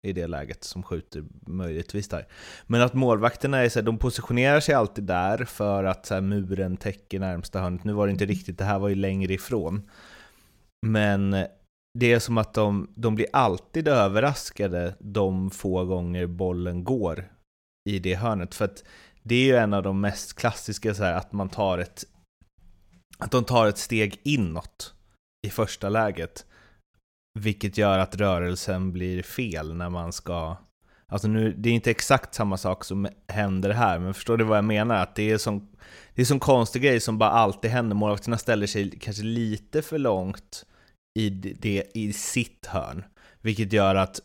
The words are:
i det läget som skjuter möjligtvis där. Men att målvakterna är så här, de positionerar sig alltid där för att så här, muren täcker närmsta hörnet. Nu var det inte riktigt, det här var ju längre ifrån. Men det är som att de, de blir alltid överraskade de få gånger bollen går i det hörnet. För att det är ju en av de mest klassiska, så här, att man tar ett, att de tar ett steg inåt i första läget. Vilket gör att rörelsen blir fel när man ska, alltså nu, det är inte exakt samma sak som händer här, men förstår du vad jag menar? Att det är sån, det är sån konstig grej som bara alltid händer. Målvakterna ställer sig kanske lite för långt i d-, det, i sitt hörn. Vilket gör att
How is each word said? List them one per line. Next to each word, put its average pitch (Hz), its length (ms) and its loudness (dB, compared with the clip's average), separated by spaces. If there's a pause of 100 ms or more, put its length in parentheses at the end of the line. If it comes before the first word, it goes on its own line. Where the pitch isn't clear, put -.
i 95 60 -4
det 87 140 -4
läget 73 380 -8
som - 180 -10
skjuter 80 420 -10 (220)
möjligtvis 87 600 -6
där. - 180 -8 (400)
Men 117 160 4
att 123 120 4
målvakterna 127 640 2
är 123 100 6
så 123 100 0
här, 107 80 0
de 113 120 0
positionerar 127 640 4
sig 147 140 2
alltid 107 300 0
där 95 400 0
för 101 400 0
att 92 220 -2
så 107 80 -2
här, 95 60 0
muren 95 560 -2
täcker - 440 -8
närmsta 92 400 -6
hörnet. 90 240 -4
Nu 107 80 -2
var 104 140 2
det 101 60 2
inte 98 140 0
riktigt, 95 320 -4
det 98 60 -2
här 101 140 2
var 101 100 0
ju 98 60 2
längre 95 400 0
ifrån. 101 560 -4 (960)
Men 104 440 2 (680)
det 120 140 6
är 117 60 6
som 113 200 0
att 107 160 -2
de, 104 400 0
de 113 200 0
blir 110 180 0
alltid 131 560 2
överraskade 101 1120 2
de 95 500 0
få 92 340 -2
gånger 90 420 -2
bollen 87 580 -4
går 90 400 -2 (680)
i 98 80 -2
det 90 160 -2
hörnet. 98 400 -2
För 107 100 -2
att - 200 -6 (400)
det 110 100 0
är 127 100 6
ju 131 120 6
en 107 180 4
av 98 80 0
de 98 180 0
mest - 340 -4
klassiska, 110 600 -4
så 101 100 -2
här, 87 80 2
att 90 200 -4
man 98 160 -4
tar 95 300 0
ett, - 260 -8 (1120)
att - 120 -6
de 123 140 2
tar 117 220 4
ett 104 120 2
steg 107 440 -2
inåt 95 720 -2 (520)
i 98 40 -4
första - 380 -4
läget. 104 580 -2 (920)
Vilket 104 400 -2
gör 101 200 6
att 95 180 0
rörelsen 92 760 0
blir 90 300 -4
fel 82 520 -6
när 87 160 -6
man 85 220 -6
ska, 85 440 -6 (520)
alltså 101 200 -2
nu, 110 240 2
det 104 160 -2
är 117 40 4
inte 117 180 2
exakt - 440 0
samma 101 220 -2
sak 92 280 -4
som 98 240 -4 (200)
händer 98 420 0
här, 104 280 2
men 92 160 -4
förstår - 220 -2
du 113 80 4
vad 110 140 4
jag 101 60 2
menar? 107 380 2
Att - 120 -6
det 107 160 0
är 110 80 2
sån, 104 300 -4 (460)
det 127 80 0
är 123 40 4
sån 135 140 2
konstig 123 420 4
grej 127 180 4
som 110 180 -4
bara 107 120 6
alltid 110 400 4
händer. 117 260 0
Målvakterna 107 420 0
ställer 107 280 0
sig 101 340 -4
kanske 107 220 -8
lite 113 600 -2
för 160 160 -6
långt 98 680 -4 (520)
i 107 120 2
d-, 95 280 -8
det, 98 360 -2
i 107 180 -4
sitt - 540 -4
hörn. 78 380 -6 (360)
Vilket 107 320 -2
gör 98 220 6
att 95 300 0